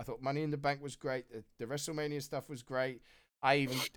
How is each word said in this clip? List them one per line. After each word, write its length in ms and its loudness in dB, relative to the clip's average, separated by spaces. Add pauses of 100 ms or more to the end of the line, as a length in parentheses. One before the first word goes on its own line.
I 20 -10
thought 180 -8
Money 220 0
in 80 0
the 60 0
Bank 240 0
was 160 -8
great. 320 -4
The, 160 -10 (140)
the 60 -6
WrestleMania 560 -2
stuff 280 -6
was 120 -10
great. 400 -2 (400)
I 160 8
even, 200 2 (200)